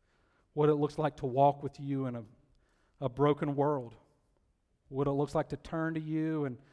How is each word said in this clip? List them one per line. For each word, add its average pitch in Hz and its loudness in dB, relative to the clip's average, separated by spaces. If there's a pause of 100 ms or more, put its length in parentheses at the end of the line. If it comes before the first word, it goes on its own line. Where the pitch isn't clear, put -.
(540)
what 151 4
it 151 4
looks 147 -2
like 151 -2
to - -6
walk 139 4
with 139 -10
you 139 -4
in 123 -6
a, 117 -10 (800)
a 135 -2
broken 143 2
world, 139 -2 (920)
what 139 -2
it 139 2
looks 143 0
like 151 0
to 143 -6
turn 160 -4
to 160 -2
you 156 -2
and 123 -6 (140)